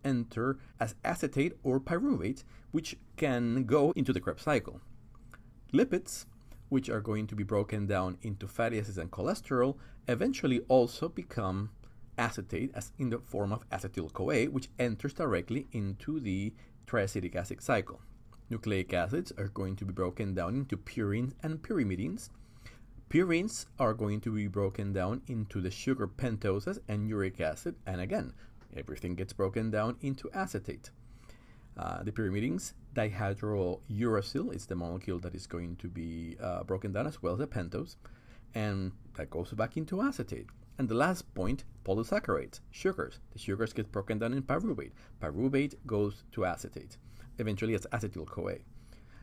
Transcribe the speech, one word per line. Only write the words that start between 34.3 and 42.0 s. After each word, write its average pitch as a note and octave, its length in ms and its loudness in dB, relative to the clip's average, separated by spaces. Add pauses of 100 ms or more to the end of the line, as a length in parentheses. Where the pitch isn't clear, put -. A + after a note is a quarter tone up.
it's - 140 -6
the F2+ 100 -4
molecule F2 440 -2
that F2 160 -6
is F#2 100 -8
going F2 300 -6
to - 120 -8
be, E2 540 -6
uh, F2+ 220 -2
broken F#2+ 280 0
down, G#2+ 140 2
as D3+ 160 -6
well F2 120 2
as G#2 60 0
the C#3+ 80 0
pentose, G#2+ 500 -4 (580)
and G2 360 0 (220)
that - 160 -6
goes F2 220 -2
back A2 260 0
into F#3 240 -2
acetate. B2+ 460 -2 (320)
And A2+ 100 2
the A2 60 2
last E3+ 400 2
point, G#2 300 0 (200)
polysaccharides, G#2 760 0 (100)